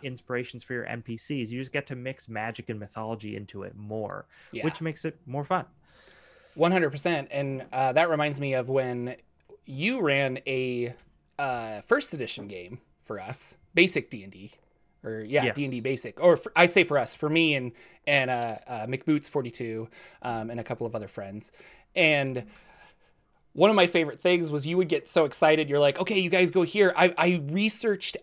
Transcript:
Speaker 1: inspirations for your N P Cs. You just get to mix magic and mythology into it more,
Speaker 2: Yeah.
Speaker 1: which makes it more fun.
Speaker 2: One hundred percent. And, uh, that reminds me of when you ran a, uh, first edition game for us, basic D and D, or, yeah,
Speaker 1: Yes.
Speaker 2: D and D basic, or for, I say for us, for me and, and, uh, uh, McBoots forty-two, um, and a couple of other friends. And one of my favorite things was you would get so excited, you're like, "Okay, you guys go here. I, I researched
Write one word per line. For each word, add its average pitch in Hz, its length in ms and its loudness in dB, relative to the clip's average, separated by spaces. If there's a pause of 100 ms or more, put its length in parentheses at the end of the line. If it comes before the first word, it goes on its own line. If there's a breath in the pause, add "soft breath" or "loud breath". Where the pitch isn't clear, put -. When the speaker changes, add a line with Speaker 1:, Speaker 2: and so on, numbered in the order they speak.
Speaker 1:
inspirations 123 600 -8
for 127 120 -10
your 120 100 -6
N 117 160 -8
P 113 160 -10
Cs. 120 340 -6
You 123 100 -8
just 131 120 -12
get - 140 -4
to 131 100 -10
mix 131 320 -12
magic 113 400 -8
and 110 100 -6
mythology 107 580 -8
into 104 260 -12
it 95 120 -14
more, 104 520 -10 (260 soft breath)
Speaker 2:
Yeah. 113 120 -10
Speaker 1:
which 160 180 -6
makes 160 240 -8
it 156 180 -10
more 139 220 -6
fun. 180 180 -2 (920 soft breath)
Speaker 2:
One 170 160 4
hundred 170 180 2
percent. 151 400 -2
And, 139 420 -4
uh, 131 220 2
that 165 160 6
reminds 147 280 0
me 139 140 -2
of 127 160 0
when 127 480 -2 (480)
you 196 380 -2
ran 139 440 2
a, 123 480 -2 (440)
uh, 117 440 -4
first 277 300 0
edition 117 360 -8
game 92 340 -14 (160)
for 104 200 -10
us, 101 380 -10 (160)
basic 175 380 2
D 101 140 -14
and 98 80 -18
D, 95 200 -18 (500)
or, 110 180 -8
yeah, 131 240 0
Speaker 1:
Yes. 113 120 -2
Speaker 2:
D 143 80 -4
and 135 80 -4
D 123 80 -6
basic, 123 400 -6
or 170 160 8
for, - 180 -8
I 175 120 8
say 175 180 6
for 147 140 0
us, 117 160 -2
for 151 160 -2
me 160 240 4
and, 123 180 -4 (340 soft breath)
and, 135 240 2
uh, 117 360 -2
uh, 113 200 -6
McBoots 143 440 -2
forty-two, 113 580 -4 (320 loud breath)
um, 113 300 -6
and 120 100 -8
a 107 40 -8
couple 120 220 -6
of 110 80 -8
other 104 140 -6
friends. 101 420 -12 (440 soft breath)
And 143 520 2 (1080 soft breath)
one 185 160 6
of 220 60 6
my 180 140 8
favorite 165 320 0
things 175 280 4
was 147 160 -2
you 165 120 0
would 180 120 2
get 156 200 -2
so 165 160 4
excited, 156 440 4
you're 143 120 2
like, 143 180 4
"Okay, 190 220 0
you 175 100 0
guys 180 220 4
go 185 100 4
here. 185 340 4
I, 175 220 6
I 175 320 2
researched 208 720 0